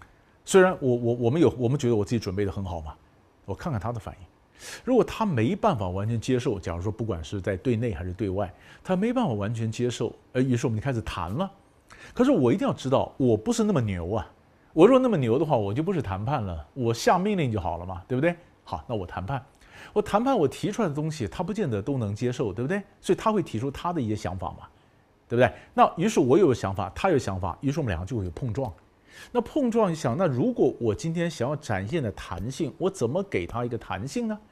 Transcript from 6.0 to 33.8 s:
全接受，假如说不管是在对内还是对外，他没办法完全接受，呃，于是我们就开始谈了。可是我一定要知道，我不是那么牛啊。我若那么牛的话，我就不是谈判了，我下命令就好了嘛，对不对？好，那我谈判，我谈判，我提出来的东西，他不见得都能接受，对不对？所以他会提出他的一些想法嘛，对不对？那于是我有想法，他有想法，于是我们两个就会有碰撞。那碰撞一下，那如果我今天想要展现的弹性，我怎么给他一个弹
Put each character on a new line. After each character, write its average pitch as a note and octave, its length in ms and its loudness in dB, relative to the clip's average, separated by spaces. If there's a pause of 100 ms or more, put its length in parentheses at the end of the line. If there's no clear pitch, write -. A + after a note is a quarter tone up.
全 A#2 120 -2
接 B2+ 180 2
受， A#2 180 0
假 F2+ 200 -6
如 F2 40 -6
说 G2 120 -2
不 A2+ 120 -6
管 F2+ 200 -4
是 G2+ 160 -6
在 F#2+ 160 -2
对 A#2+ 180 0
内 A2+ 180 -2
还 F2 120 -8
是 F2+ 80 -6
对 G2 180 -4
外， F#2 220 -4 (320)
他 F#3 100 0
没 G#3+ 180 0
办 B3 140 0
法 C3 60 0
完 G#2 200 -2
全 A2+ 200 -2
接 A#2+ 180 -2
受， - 240 -4 (200)
呃， B2+ 60 2
于 C3 160 2
是 B2+ 120 0
我 - 20 0
们 A2 80 -2
就 G2 60 -6
开 C#3 80 0
始 A2+ 80 -2
谈 F2 320 -6
了。 F#3 180 -4 (640)
可 - 80 2
是 B3+ 80 6
我 C#3 220 6
一 G3 40 4
定 A3+ 80 -2
要 A3 80 0
知 B2+ 160 -6
道， B2 280 2
我 B2 200 4
不 A#3 160 -2
是 A3 120 2
那 G#3 80 2
么 D3+ 80 4
牛 F#2+ 320 -2
啊。 G#2+ 180 -4 (420)
我 E3 140 10
若 B3+ 140 8
那 C4 80 2
么 G#3+ 80 2
牛 C3 200 4
的 E3 80 2
话， D3+ 120 2
我 G2+ 180 0
就 C#3 80 -2
不 F#3 100 -2
是 E3+ 80 0
谈 F#2+ 240 -4
判 C3+ 200 -2
了， E2+ 200 -8 (100)
我 A#2 200 0
下 F#3+ 240 4
命 G3+ 180 0
令 C#3+ 140 0
就 G#2+ 100 -2
好 E2 160 -4
了 E2+ 80 -10
嘛， F2+ 220 -10
对 B2+ 80 -4
不 B2 60 0
对？ E3+ 160 2 (260)
好， - 240 -10
那 A#2+ 80 -6
我 G2 100 -4
谈 F#2 220 -8
判， C3+ 180 -6 (480)
我 G#3+ 80 2
谈 G#3 220 0
判， C4 160 2
我 D3+ 80 4
提 D3 240 -4
出 G#3+ 100 -4
来 G3+ 80 2
的 C#3 60 -4
东 D3+ 160 -4
西， A#2+ 160 -4
他 - 160 -8
不 F3 100 -4
见 G3 160 -2
得 G2+ 140 -2
都 C#3 160 -2
能 G2+ 160 -2
接 B2 160 -2
受， B2 220 -2
对 A#2 120 -6
不 C#3 40 -4
对？ G3 120 -2 (200)
所 - 120 0
以 - 60 2
他 A3 140 0
会 G3+ 100 0
提 A#2 160 -6
出 C3 100 -4
他 E3+ 240 -6
的 E3+ 80 -2
一 A#2 60 -2
些 G#2+ 80 -2
想 F#2+ 240 -6
法 F2 120 -6
嘛， - 180 -16 (600)
对 A#2 80 -2
不 B2 80 6
对？ A2 80 2 (220)
那 A#3 220 6
于 E3+ 120 2
是 G#3+ 120 2
我 F3 180 6
有 D#3 160 6
想 G2 180 0
法， F#2+ 220 -4
他 - 160 2
有 D#3 80 4
想 F#2+ 220 -2
法， F2+ 200 -4
于 C#3 120 -2
是 D#3+ 80 -4
我 D3 40 -2
们 G#2+ 80 0
两 E2 80 -2
个 F#2 60 -6
就 B2+ 100 -6
会 G2+ 80 -2
有 F2+ 60 -4
碰 A#2 220 -6
撞。 C3 200 -6 (600)
那 A#3+ 80 2
碰 B3+ 280 0
撞 A3 220 4
一 D#3+ 40 -2
下， B2+ 220 0
那 F#3+ 80 2
如 D#3 280 2
果 D#3+ 260 4
我 A2 160 2
今 D#3+ 180 -4
天 E3+ 160 0
想 C3 200 -2
要 D3 80 -2
展 G2 300 -4
现 D#3 140 -2
的 A2 120 -2
弹 F#2 360 -8
性， C3+ 300 -4
我 F3+ 100 0
怎 B2+ 220 -2
么 E3+ 140 0
给 F#2 200 -2
他 A#2 200 -6
一 B2 40 -4
个 A#2 80 -4
弹 F#2+ 300 -6